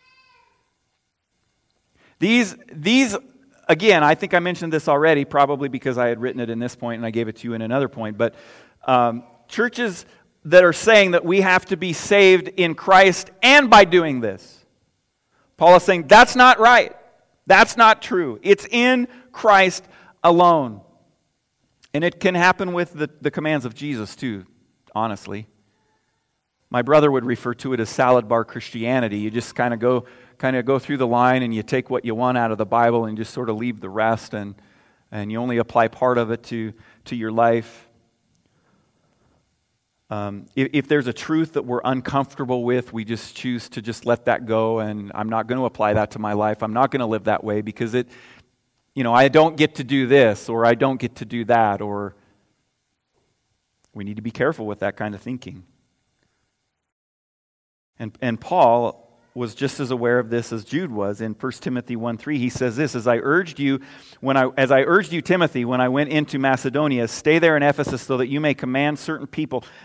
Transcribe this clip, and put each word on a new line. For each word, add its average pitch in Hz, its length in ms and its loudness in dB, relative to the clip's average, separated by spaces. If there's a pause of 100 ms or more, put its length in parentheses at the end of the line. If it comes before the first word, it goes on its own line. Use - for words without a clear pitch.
(2250)
These, 220 380 0 (160)
these, 202 440 0 (520)
again, 170 340 4
I 151 120 4
think 190 200 -6
I 180 40 6
mentioned 170 340 -4
this 156 160 -2
already, 147 360 2
probably 139 440 0
because 127 280 -6
I 120 120 0
had 113 120 -4
written 127 200 -6
it 117 100 -6
in 113 80 -6
this 120 160 -8
point 117 240 -10
and 117 80 -8
I 113 40 -6
gave 113 180 -4
it 107 80 -12
to 120 120 -14
you 117 60 -8
in 110 80 -8
another 127 260 -2
point, 107 300 -10
but, 117 160 -2 (500)
um, 120 400 0 (220)
churches 233 580 -6 (400)
that 175 200 8
are 170 80 6
saying 208 380 4
that 175 140 0
we 190 180 2
have 185 240 2
to 190 100 -4
be 175 160 -6
saved 185 640 4
in 170 180 0
Christ 185 560 4 (120)
and 269 260 6
by 208 160 10
doing 165 360 0
this. 101 440 -10 (920)
Paul 175 180 8
is 170 60 6
saying 175 240 0
that's 220 280 8
not 247 240 8
right. 233 380 4 (500)
That's 196 300 6
not 220 240 6
true. 156 420 -4
It's 196 280 4
in 247 360 2 (260)
Christ 190 520 2 (400)
alone. 170 560 4 (1120)
And 151 120 -4
it 170 160 -4
can 185 140 0
happen 185 380 0
with 175 200 -4
the, 147 180 -6 (100)
the 147 100 -4
commands 151 340 -4
of 110 100 -10
Jesus 127 400 -10
too, 101 320 -10 (480)
honestly. 107 540 -8 (1200)
My 123 120 -2
brother 147 280 2
would 131 140 -2
refer 120 300 -6
to 131 180 -10
it 117 80 -4
as 107 80 -4
salad 123 400 2
bar 117 160 0
Christianity. 117 760 -6
You 107 120 -6
just 117 260 -8
kinda 120 200 -2
go, 123 280 -2 (340)
kinda 131 240 -4
go 131 160 0
through 143 200 -8
the 127 80 -2
line 127 360 2
and 117 100 -6
you 110 100 -6
take 127 280 -6
what 127 140 -4
you 117 100 -4
want 123 240 -2
out 117 140 -2
of 104 60 -8
the 107 80 -2
Bible 117 400 2
and 107 100 -10
just 110 180 -10
sorta 120 180 -6
leave 110 280 -8
the 95 100 -12
rest, 110 440 -4
and, 101 200 -10 (560)
and 107 220 -10
you 113 60 -8
only 123 180 -4
apply 117 320 0
part 127 300 -2
of 113 120 -2
it 117 140 -8
to, 110 280 -10 (340)
to 127 100 -12
your 110 160 -8
life. 117 560 -2 (2250)
Um, 101 440 -10
if, 135 180 -2
if 139 160 -2
there's 147 180 0
a 120 60 -6
truth 160 420 -4
that 139 100 -4
we're 123 200 -6
uncomfortable 131 800 -6
with, 123 280 -4
we 113 120 -8
just 107 300 -10
choose 123 360 -8
to 117 120 -12
just 110 240 -10
let 117 200 -2
that 120 200 -2
go, 110 320 -2
and 104 360 -8
I'm 107 160 -8
not 113 160 -4
gonna 127 180 -4
apply 107 300 -2
that 104 180 -2
to - 60 -14
my 107 160 -6
life. 107 280 -2
I'm 107 120 -6
not 131 160 0
gonna 131 160 -4
live 107 180 -6
that 104 200 -2
way 107 160 -4
because 110 340 -8
it, 123 140 -4 (840)
you 131 100 -6
know, 117 80 0
I 131 160 6
don't 156 280 4
get 147 200 0
to 139 80 -8
do 131 220 -2
this, 120 420 2
or 113 160 -2
I 120 100 4
don't 131 240 -2
get 117 180 -10
to 120 100 -14
do 117 180 -8
that, 107 380 2
or 101 340 -10 (1800)
we 104 100 -14
need 104 140 -12
to 110 60 -16
be 113 80 -10
careful 127 360 -4
with 101 140 -8
that 101 160 -4
kind 107 180 -8
of 92 60 -16
thinking. 95 440 -14 (2250)
And, 110 240 -14
and 117 180 -6
Paul 120 640 0 (300)
was 120 200 -8
just 135 240 -6
as 131 140 -6
aware 120 260 0
of 113 120 -4
this 117 220 -4
as 110 120 -10
Jude 160 260 -6
was. 104 300 -6
In 110 160 -8
First - 260 -10
Timothy 123 320 -8
one 113 240 -8
three, 147 200 -6
he 123 100 -2
says 120 280 -4
this, 143 200 -4
"As 117 100 -4
I 117 120 2
urged 156 420 -2
you, 135 200 -2 (400)
when 135 160 -2
I, 131 200 2
as 135 160 2
I 135 80 4
urged 165 320 0
you, 170 100 -6
Timothy, 165 420 -2
when 127 160 -2
I 127 80 0
went 139 220 -2
into 147 300 -4
Macedonia, 135 680 -2
stay 151 320 0
there 160 180 4
in 143 60 0
Ephesus 143 400 -2
so 135 140 -4
that 127 100 -2
you 139 140 -6
may 147 140 0
command 139 440 -4
certain 151 300 -10
people 131 340 -8 (220)